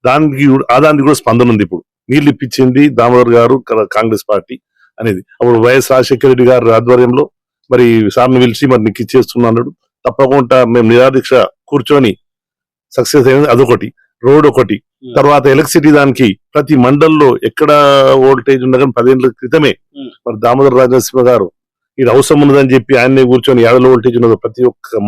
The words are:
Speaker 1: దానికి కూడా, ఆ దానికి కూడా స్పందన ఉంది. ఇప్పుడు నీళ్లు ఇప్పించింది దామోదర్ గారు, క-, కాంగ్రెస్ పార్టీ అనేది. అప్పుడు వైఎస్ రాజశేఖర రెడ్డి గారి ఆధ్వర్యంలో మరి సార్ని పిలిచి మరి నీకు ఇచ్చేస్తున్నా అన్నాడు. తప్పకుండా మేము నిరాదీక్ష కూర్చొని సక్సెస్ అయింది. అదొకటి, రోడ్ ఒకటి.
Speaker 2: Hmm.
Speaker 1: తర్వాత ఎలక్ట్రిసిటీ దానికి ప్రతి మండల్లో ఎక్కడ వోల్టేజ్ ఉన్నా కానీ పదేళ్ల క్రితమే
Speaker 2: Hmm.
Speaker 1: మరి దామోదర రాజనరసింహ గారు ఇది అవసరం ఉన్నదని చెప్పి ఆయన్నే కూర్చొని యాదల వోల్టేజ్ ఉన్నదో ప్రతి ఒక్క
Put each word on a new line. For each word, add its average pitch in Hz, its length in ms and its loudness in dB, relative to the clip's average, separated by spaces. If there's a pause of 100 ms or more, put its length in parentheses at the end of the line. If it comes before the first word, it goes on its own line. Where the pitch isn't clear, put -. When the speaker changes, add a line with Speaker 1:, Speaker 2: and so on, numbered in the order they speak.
Speaker 1:
దానికి 143 420 0
కూడా, 131 280 0
ఆ 135 40 2
దానికి 151 220 0
కూడా 143 120 2
స్పందన 120 360 0
ఉంది. 107 140 0
ఇప్పుడు 87 200 -10 (260)
నీళ్లు 147 200 0
ఇప్పించింది 131 600 0
దామోదర్ 120 400 2
గారు, 117 380 2
క-, 110 240 -2
కాంగ్రెస్ 110 380 -4
పార్టీ 107 300 -6 (400)
అనేది. 110 200 -4
అప్పుడు 120 380 -2 (100)
వైఎస్ 131 240 0
రాజశేఖర 131 360 0
రెడ్డి 127 160 2
గారి 120 300 2
ఆధ్వర్యంలో 123 560 0 (420)
మరి 117 400 2
సార్ని 127 280 0
పిలిచి 123 280 -2
మరి 127 140 0
నీకు 107 200 -4
ఇచ్చేస్తున్నా 120 480 -2
అన్నాడు. 120 240 -4 (320)
తప్పకుండా 131 600 0
మేము 117 240 0
నిరాదీక్ష 127 440 0 (340)
కూర్చొని 131 500 -2 (760)
సక్సెస్ 127 360 0
అయింది. 139 200 2
అదొకటి, 120 460 0 (300)
రోడ్ 147 240 2
ఒకటి. 117 280 -2
Speaker 2:
Hmm. - 420 -12
Speaker 1:
తర్వాత 143 300 2
ఎలక్ట్రిసిటీ 143 440 0
దానికి 131 480 0 (140)
ప్రతి 147 220 -2
మండల్లో 143 680 2
ఎక్కడ 147 280 -2 (440)
వోల్టేజ్ 131 480 0
ఉన్నా 131 160 0
కానీ 135 180 0
పదేళ్ల 127 300 2
క్రితమే 131 420 -4
Speaker 2:
Hmm. 131 400 -12 (180)
Speaker 1:
మరి 117 120 -8
దామోదర 123 380 0
రాజనరసింహ 127 500 0
గారు 107 240 0 (460)
ఇది 127 120 0
అవసరం 139 320 2
ఉన్నదని 139 320 2
చెప్పి 131 240 0
ఆయన్నే 131 260 2
కూర్చొని 123 380 0
యాదల 127 260 2
వోల్టేజ్ 123 280 0
ఉన్నదో 117 200 0
ప్రతి 113 280 -6
ఒక్క - 340 -4 (100)